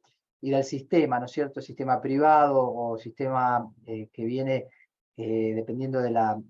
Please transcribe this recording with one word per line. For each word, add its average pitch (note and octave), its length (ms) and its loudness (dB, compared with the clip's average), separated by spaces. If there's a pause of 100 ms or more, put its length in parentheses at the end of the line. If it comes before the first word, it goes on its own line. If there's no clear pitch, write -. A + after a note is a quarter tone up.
(420)
y C3+ 80 -4
del C3+ 140 2
sistema, C3+ 560 0
¿no B2 60 -6
es - 60 -14
cierto? C#3+ 300 -6
Sistema C3 400 -2
privado C#3 720 4
o A#2 240 -4
sistema, B2 720 -2 (160)
eh, A2 260 -10
que A#2 120 -10
viene, C3 460 -2 (480)
eh, A2 360 -2
dependiendo B2+ 460 -4
de B2 120 0
la, A2 380 0